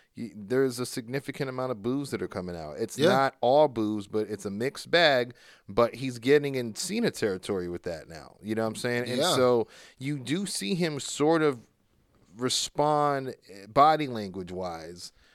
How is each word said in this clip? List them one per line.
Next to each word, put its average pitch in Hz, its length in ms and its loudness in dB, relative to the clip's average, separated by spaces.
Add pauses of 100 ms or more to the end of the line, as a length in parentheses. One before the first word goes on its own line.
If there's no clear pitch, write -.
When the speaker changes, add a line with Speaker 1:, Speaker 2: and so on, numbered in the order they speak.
(160)
Speaker 1:
y-, 113 200 -10
there's 120 420 0
a 123 80 -4
significant 131 640 -8
amount 127 220 -4
of 104 100 -6
boos 135 300 -2
that 98 100 -4
are 90 60 -4
coming 90 260 -8
out. 76 240 -10
It's 110 180 -4
Speaker 2:
Yeah. 143 120 4
Speaker 1:
not 135 320 2
all 139 260 6
boos, 107 400 -2
but 107 220 -2
it's 104 160 -8
a 101 60 -6
mixed 113 380 -6
bag. 135 460 4 (340)
But 110 280 2
he's 123 240 -6
getting 139 340 4
in 120 220 -4
Cena 214 340 -2
territory 95 580 -2
with 87 140 -6
that 80 260 -10
now. 73 320 -18
You 107 140 -4
know 110 80 0
what 110 60 0
I'm 107 80 -6
saying? 120 320 -2
And 123 120 -2
Speaker 2:
Yeah. 120 140 2
Speaker 1:
so 123 320 4 (320)
you 143 220 -6
do 156 260 -2
see 196 300 -4
him 156 240 -2
sort 156 420 2
of 143 160 2 (800)
respond, 139 960 0 (160)
eh, 98 160 -20
body 147 400 6
language 95 460 -6
wise 165 600 -8 (220)